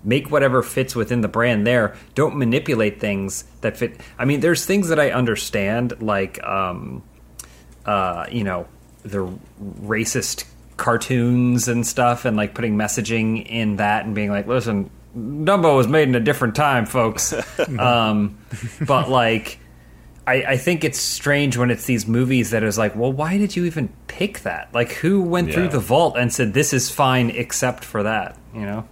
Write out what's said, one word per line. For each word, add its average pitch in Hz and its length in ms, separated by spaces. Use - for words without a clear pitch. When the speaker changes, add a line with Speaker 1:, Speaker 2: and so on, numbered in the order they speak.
Speaker 1:
Make 135 280
whatever 131 320
fits - 320
within 120 260
the 104 60
brand 110 400
there. 120 280
Don't 147 220
manipulate 120 640
things 98 420
that 107 140
fit. - 240
I - 80
mean, 139 140
there's 165 260
things 196 220
that 160 120
I 143 120
understand, 113 880
like, 101 420
um, 90 600
uh, 92 460
you 113 140
know, 90 200
the 98 260
racist 107 640
cartoons 123 920
and 117 180
stuff, 123 400
and, 113 120
like, 104 180
putting 113 200
messaging 110 680
in 110 320
that 104 280
and 107 100
being 104 140
like, 101 180
"Listen, 113 420
Dumbo 151 580
was 123 120
made 151 200
in 127 80
a 120 40
different 120 360
time, 135 300
folks." 117 540
Speaker 2:
<laughs> 143 400
Speaker 1:
Um, 110 580
but, 127 280
like, 117 500
I, 127 80
I 131 140
think 160 260
it's 143 160
strange 143 580
when 123 140
it's - 140
these 110 220
movies 120 440
that 113 120
is 107 140
like, 107 180
"Well, 120 160
why 156 260
did 202 180
you 175 100
even 160 240
pick - 340
that? 85 320
Like, 120 200
who 190 280
went 175 320
through 175 100
Speaker 2:
Yeah. 175 60
Speaker 1:
the 143 100
vault 120 380
and 120 140
said, 110 220
'This 143 200
is 127 160
fine 127 420
except 120 520
for 107 200
that,' 104 340
you 110 80
know?" 107 300